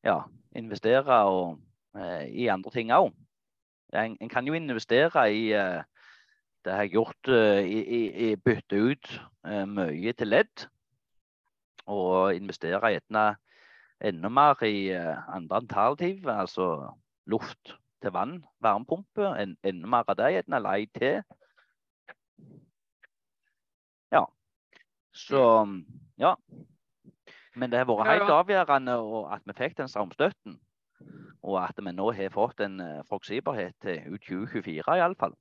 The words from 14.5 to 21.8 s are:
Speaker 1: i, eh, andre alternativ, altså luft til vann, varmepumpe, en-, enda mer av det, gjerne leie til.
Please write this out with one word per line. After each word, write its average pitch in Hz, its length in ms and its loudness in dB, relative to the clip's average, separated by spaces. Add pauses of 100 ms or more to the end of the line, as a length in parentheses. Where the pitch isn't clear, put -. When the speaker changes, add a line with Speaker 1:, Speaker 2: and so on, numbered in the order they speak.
Speaker 1:
i, 101 280 0
eh, 85 240 -4 (120)
andre 90 320 -4
alternativ, 147 680 -2
altså 92 640 -4 (360)
luft - 460 -6 (260)
til 95 100 -6
vann, 113 280 -4 (220)
varmepumpe, 151 680 -2 (100)
en-, 95 260 -6
enda 92 240 -4
mer 117 220 2
av 98 80 0
det, 123 160 2
gjerne 175 300 -2
leie 98 300 -4
til. 151 280 -2 (3000)